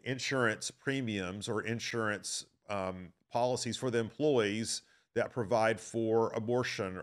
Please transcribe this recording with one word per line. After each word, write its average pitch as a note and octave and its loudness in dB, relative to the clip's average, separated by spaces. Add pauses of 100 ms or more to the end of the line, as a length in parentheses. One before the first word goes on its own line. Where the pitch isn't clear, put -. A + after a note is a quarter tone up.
insurance B2 0
premiums G#2 -4
or G#2+ -2
insurance, A2 -4 (220)
um, F#2 -4 (220)
policies B2 0
for C3 -2
the A#2 2
employees A2+ 2 (340)
that A2+ 0
provide A2 2
for A2+ 2
abortion A2+ -2